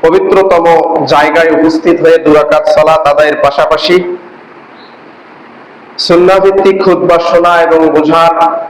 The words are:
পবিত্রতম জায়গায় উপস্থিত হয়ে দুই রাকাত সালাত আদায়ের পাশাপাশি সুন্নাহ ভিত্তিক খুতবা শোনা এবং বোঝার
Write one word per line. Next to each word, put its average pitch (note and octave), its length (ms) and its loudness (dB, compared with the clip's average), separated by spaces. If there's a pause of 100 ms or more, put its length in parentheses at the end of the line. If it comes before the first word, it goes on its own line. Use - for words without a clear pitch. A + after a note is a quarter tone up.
পবিত্রতম F#3 640 0 (400)
জায়গায় D#3 460 0
উপস্থিত D#3+ 500 -2
হয়ে E3 160 2
দুই D#3 160 0
রাকাত D3+ 320 0
সালাত D#3 420 0
আদায়ের D3 300 0
পাশাপাশি E3 800 -2 (1800)
সুন্নাহ F3+ 420 2
ভিত্তিক F#3+ 440 0
খুতবা F3 360 0
শোনা E3+ 420 0
এবং D#3+ 280 2
বোঝার E3 680 0 (120)